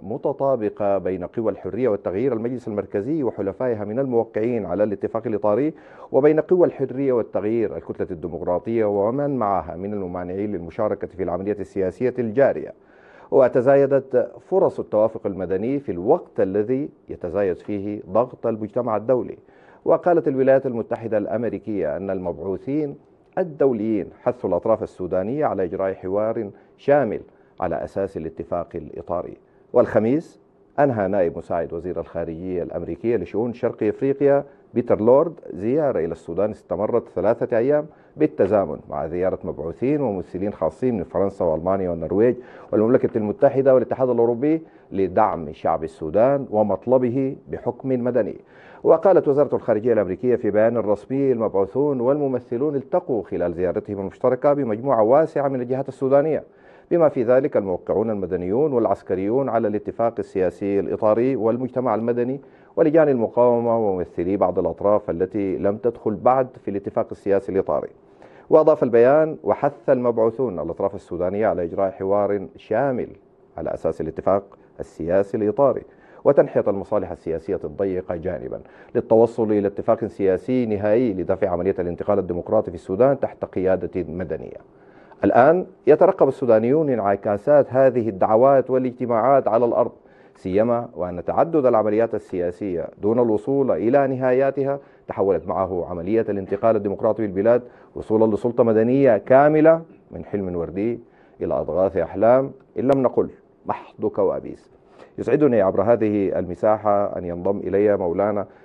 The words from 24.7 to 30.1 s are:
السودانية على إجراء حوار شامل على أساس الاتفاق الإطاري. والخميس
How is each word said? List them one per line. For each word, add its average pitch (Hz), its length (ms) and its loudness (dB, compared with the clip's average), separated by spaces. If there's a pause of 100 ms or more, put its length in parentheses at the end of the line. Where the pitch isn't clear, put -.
السودانية 92 640 -4
على 98 180 -2
إجراء 92 300 -2
حوار 104 560 -4 (280)
شامل 131 440 0 (380)
على 85 240 -4
أساس 95 340 -6
الاتفاق 82 580 -8
الإطاري. 82 640 -10 (360)
والخميس 120 640 2 (400)